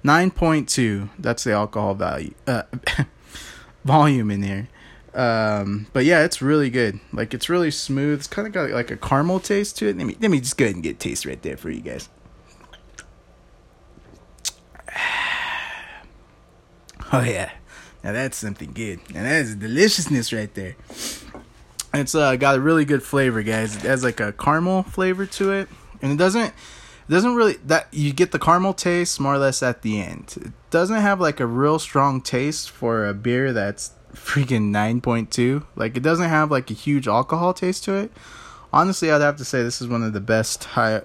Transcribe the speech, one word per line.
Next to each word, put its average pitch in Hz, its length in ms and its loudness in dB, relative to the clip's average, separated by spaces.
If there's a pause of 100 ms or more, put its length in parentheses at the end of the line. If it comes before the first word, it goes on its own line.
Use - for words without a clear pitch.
nine 170 280 6
point 160 380 2
two. 104 500 0
That's 117 260 -4
the 117 80 0
alcohol 104 420 0
value, 82 380 -4 (140)
uh, 120 160 -2 (580)
<laughs> - 640 -20
volume 135 460 4
in 101 120 -2
here. 98 260 -4 (440)
Um, 107 800 0
but 131 120 2
yeah, 160 200 6
it's - 160 -2
really 143 300 2
good. 110 300 0 (120)
Like, 113 220 -4
it's - 160 -6
really 170 220 2
smooth. 143 480 -2
It's - 80 -12
kinda 214 220 -6
got, 185 200 -2
like, 120 200 -2
a 110 60 -6
caramel 170 440 2
taste 202 380 -2
to 214 100 0
it. 190 100 -2
Let 175 80 -4
me, - 140 -4
let 220 100 2
me 143 100 4
just 123 160 -6
go 131 80 2
ahead 98 120 0
and 82 60 -8
get 80 140 -6
a - 20 -20
taste - 280 -6
right 65 160 -10
there 69 160 -8
for 82 120 -10
you 55 100 -8
guys. 65 280 -12 (2750)
<sighs> - 100 -10 (2000)
Oh, 127 120 2
yeah. - 280 -4 (540)
Now 101 80 -6
that's 127 240 -4
something 98 360 -10
good. 101 280 -10 (120)
Now 90 100 -10
that 147 180 0
is 110 160 -4
deliciousness 135 760 0
right 107 220 -6
there. 95 220 -10 (1160)
It's, 143 200 -2
uh, 143 220 4
got 139 200 4
a 131 40 2
really 156 240 4
good 143 180 2
flavor, 127 400 0
guys. 110 340 -2
It 98 60 -10
has, 131 220 0
like, 117 160 -2
a 104 120 -2
caramel 175 500 2
flavor 185 420 -2
to 196 280 -2
it. 196 180 -4 (320)
And 135 100 0
it 147 60 0
doesn't, 190 300 4
it - 640 -16
doesn't 220 240 4
really, 214 200 4 (100)
that, 156 280 2
you 147 200 0
get 175 180 2
the 147 80 -2
caramel 185 360 4
taste 175 440 -2
more 139 140 0
or 139 60 2
less 135 240 0
at 123 180 -2
the 107 220 -2
end. - 340 -12
It - 160 -12 (160)
doesn't 185 320 2
have, 202 180 4
like, 156 220 0
a 123 60 2
real 139 320 2
strong 139 420 2
taste 139 480 -4
for 113 380 -2
a 101 80 -4
beer 123 400 0
that's 101 380 -4 (200)
freaking 127 520 0
nine 107 360 0
point 117 300 -2
two. 131 360 0 (100)
Like, 113 200 -2
it 123 60 -2
doesn't 165 260 2
have, 156 220 2
like, 131 200 0
a 110 40 -4
huge 143 340 0
alcohol 160 460 2
taste 185 300 -4
to 196 100 -2
it. 202 180 -4 (580)
Honestly, 170 400 2
I'd 147 120 6
have 147 140 2
to 135 100 -10
say 127 160 0
this 120 180 -2
is 123 80 -6
one 117 140 0
of 110 100 -2
the 104 80 -4
best 110 440 0
high 110 400 0